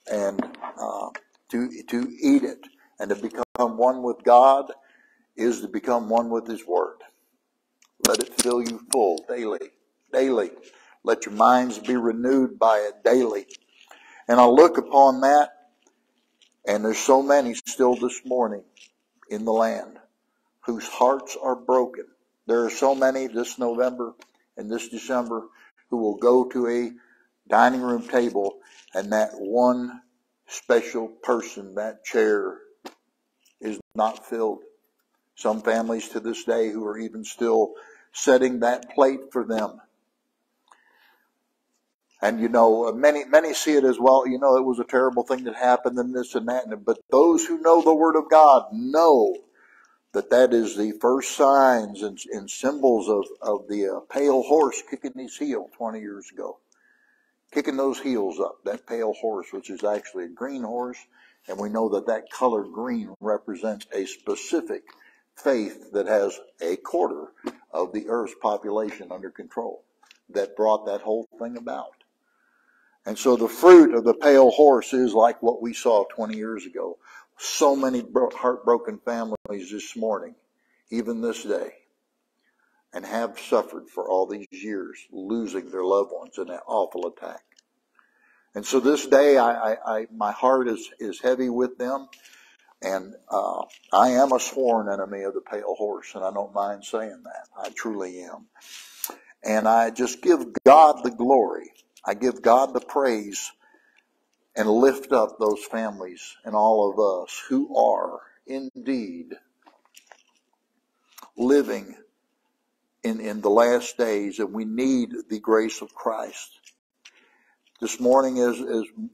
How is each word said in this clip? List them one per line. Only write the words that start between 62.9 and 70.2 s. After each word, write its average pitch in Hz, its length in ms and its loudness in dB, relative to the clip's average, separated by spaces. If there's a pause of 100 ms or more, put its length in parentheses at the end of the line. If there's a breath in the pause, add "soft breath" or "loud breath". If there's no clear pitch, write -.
represents 104 720 -6
a 95 140 -4
specific - 760 -6 (540 soft breath)
faith - 560 -4
that 101 140 -2
has 101 320 0 (220)
a 87 160 -4
quarter - 520 -6 (440 loud breath)
of 90 200 -4
the 104 160 -8
earth's 113 340 -6
population 104 680 -6
under 92 180 -14
control - 540 -14 (460 soft breath)